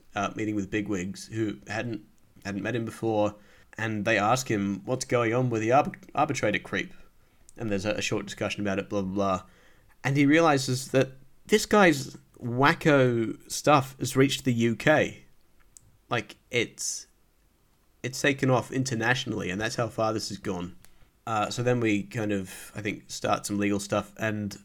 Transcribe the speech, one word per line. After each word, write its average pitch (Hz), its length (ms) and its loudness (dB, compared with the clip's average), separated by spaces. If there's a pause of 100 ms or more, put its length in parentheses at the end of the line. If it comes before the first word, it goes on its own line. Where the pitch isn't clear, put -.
(160)
uh, 101 200 -2
meeting 107 200 -4
with 95 140 -4
bigwigs 98 640 -4
who 110 240 -2 (120)
hadn't, 113 340 -6 (420)
hadn't 98 180 -6
met 110 140 -4
him 117 80 -2
before, 110 520 0 (420)
and 110 260 -4
they 110 140 2
ask 117 340 2
him 101 320 0
what's 127 220 -4
going 117 280 2
on 127 160 2
with 113 120 -2
the 110 80 0
arbit-, 143 260 4 (180)
arbitrator 117 460 0
creep. - 340 -6 (640)
And 117 120 -4
there's 98 160 -2
a, 107 60 0
a - 100 -4
short 101 240 -2
discussion 101 360 -6
about 98 180 -2
it, 92 100 -6
blah, 104 120 -2
blah, 95 120 -4 (240)
blah. 92 40 -6 (640)
And 135 140 0
he 143 80 6
realizes 139 640 4
that 131 220 2 (360)
this 214 180 2
guy's 165 520 4 (260)
wacko 127 920 4 (140)
stuff 143 480 2
has 131 160 -4
reached 135 300 4
the 131 80 2
U 117 220 2
K. 135 480 2 (880)
Like, 120 260 -4 (140)
it's, - 580 -4 (960)
it's 123 180 -8
taken 135 280 0
off 127 220 2
internationally, 117 800 -2
and 92 120 -4
that's 113 140 -4
how 120 120 -2
far 110 260 0
this 110 160 -4
has 98 80 -10
gone. 90 380 -8 (520)
Uh, 107 220 -2
so - 140 -4
then 123 160 2
we 107 240 2
kind 107 280 -4
of, 95 440 -6
I 110 60 -10
think, 104 260 -6
start - 380 -2
some 101 140 -2
legal 101 200 2
stuff, 101 380 -2
and 107 480 -4